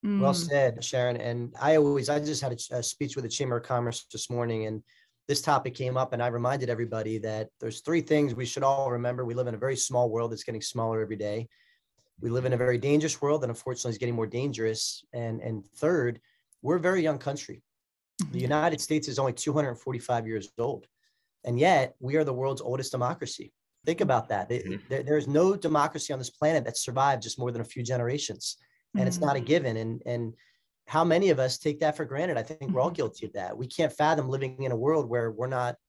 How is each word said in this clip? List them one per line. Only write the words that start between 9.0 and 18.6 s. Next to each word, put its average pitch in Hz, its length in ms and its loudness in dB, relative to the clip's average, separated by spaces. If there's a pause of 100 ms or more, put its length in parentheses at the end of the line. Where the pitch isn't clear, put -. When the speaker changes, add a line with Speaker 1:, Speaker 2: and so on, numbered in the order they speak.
Speaker 2:
We 117 80 -4
live 123 140 0
in 117 80 -4
a 107 40 -8
very 131 180 0
small 123 340 2
world 117 220 0
that's 110 120 -10
getting 113 160 -6
smaller 113 400 -2
every 107 160 -4
day. 104 320 -4 (720)
We 120 100 -2
live 127 160 0
in 127 60 2
a 123 40 2
very 123 220 4
dangerous 147 440 2
world, 143 220 2
and 120 60 -2
unfortunately, 120 400 -6
it's 110 80 -4
getting 120 180 0
more 113 100 0
dangerous. 113 880 -2
And, 113 280 -4
and 110 240 -6 (120)
third, 135 440 0 (420)
we're 147 120 2
a 180 60 2
very 180 200 2
young 156 180 2
country. - 440 -8 (580)
Speaker 1:
Mm-hmm. 151 120 -4
Speaker 2:
The 123 80 -2
United 151 400 2